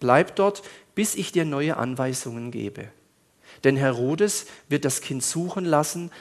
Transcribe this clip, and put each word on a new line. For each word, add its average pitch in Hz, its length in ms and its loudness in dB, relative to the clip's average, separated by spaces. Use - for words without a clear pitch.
Bleib 135 340 4
dort, 202 280 0
bis 208 200 0
ich 190 160 -4
dir 170 140 2
neue 147 320 -2
Anweisungen 127 720 -4
gebe. 107 380 -8
Denn 135 140 6
Herodes 139 720 0
wird 143 160 0
das 139 160 0
Kind 135 240 -6
suchen 180 400 -4
lassen, 170 580 0